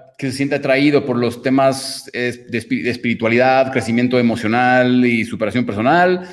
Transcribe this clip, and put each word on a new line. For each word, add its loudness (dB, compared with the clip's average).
que -6
se -8
siente -2
atraído 2
por -2
los -4
temas, 0
eh, -6
de -4
espi-, -6
de -2
espiritualidad, 2
crecimiento 0
emocional 2
y 0
superación -4
personal, 0